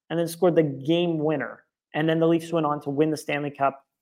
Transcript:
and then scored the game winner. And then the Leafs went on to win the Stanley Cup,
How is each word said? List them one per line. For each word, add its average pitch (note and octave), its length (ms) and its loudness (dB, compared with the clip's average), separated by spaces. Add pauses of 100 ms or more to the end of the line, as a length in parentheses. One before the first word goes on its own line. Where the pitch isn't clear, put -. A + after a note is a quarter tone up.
(100)
and E3 80 -2
then E3+ 100 -2
scored E3+ 260 2
the D#3+ 80 6
game D#3 560 0
winner. C#3 460 -4 (300)
And D#3 140 0
then E3 120 2
the E3 80 4
Leafs E3 240 0
went D#3+ 140 0
on D3 160 -2
to C#3+ 80 -8
win D#3 200 2
the D3+ 60 -2
Stanley D3 340 -4
Cup, C#3 340 -2 (180)